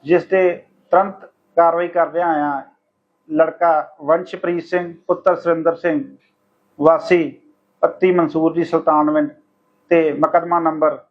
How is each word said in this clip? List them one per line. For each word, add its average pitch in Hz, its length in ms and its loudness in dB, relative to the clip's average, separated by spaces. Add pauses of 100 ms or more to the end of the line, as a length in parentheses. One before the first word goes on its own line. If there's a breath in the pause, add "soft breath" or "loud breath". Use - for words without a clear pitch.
ਜਿਸ 165 180 2
ਤੇ 185 420 0 (260)
ਤੁਰੰਤ 196 340 0 (320)
ਕਾਰਵਾਈ 170 300 2
ਕਰਦਿਆਂ 170 460 -2
ਹੋਇਆਂ 147 280 -4 (680)
ਲੜਕਾ 156 720 -2
ਵੰਸ਼ਪ੍ਰੀਤ 175 600 -4
ਸਿੰਘ 175 300 -6 (140)
ਪੁੱਤਰ 175 280 0
ਸੁਰਿੰਦਰ 165 400 -2
ਸਿੰਘ 156 280 -2 (760)
ਵਾਸੀ 160 640 2 (400)
ਪੱਤੀ 185 300 0
ਮਨਸੂਰ 160 420 0
ਦੀ 170 100 -2
ਸੁਲਤਾਨਵਿੰਡ 151 680 0 (600)
ਤੇ 160 220 2
ਮੁਕੱਦਮਾ 170 460 0
ਨੰਬਰ 156 380 -2 (140)